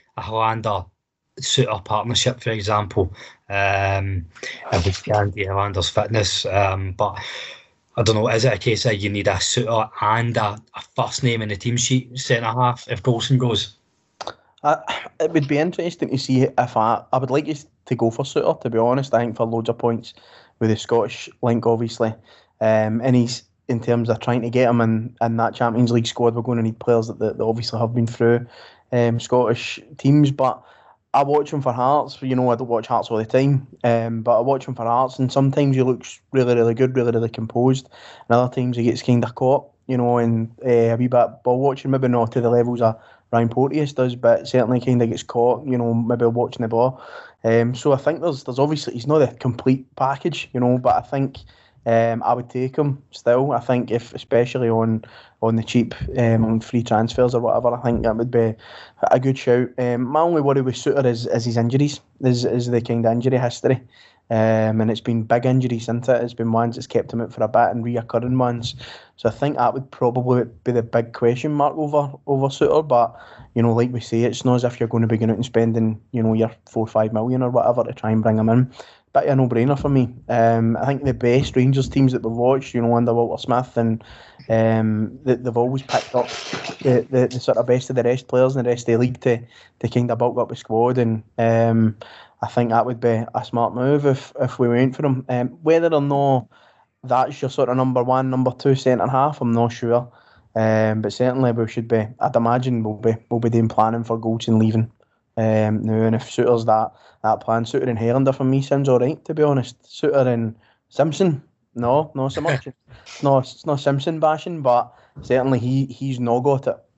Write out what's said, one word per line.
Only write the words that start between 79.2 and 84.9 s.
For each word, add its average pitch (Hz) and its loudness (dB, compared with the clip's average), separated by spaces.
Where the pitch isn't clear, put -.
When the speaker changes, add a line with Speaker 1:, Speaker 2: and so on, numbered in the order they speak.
Speaker 2:
of 147 2
a 135 2
no-brainer 127 2
for 147 -2
me. 123 2
Um, 117 2
I 117 -4
think 139 -2
the 135 0
best 120 0
Rangers 131 2
teams 135 2
that 123 -2
we've 110 -4
watched, 127 0
you 120 -2
know, 117 2
under 120 2
Walter 117 -2
Smith, 123 -2
and, 113 0
um, 110 0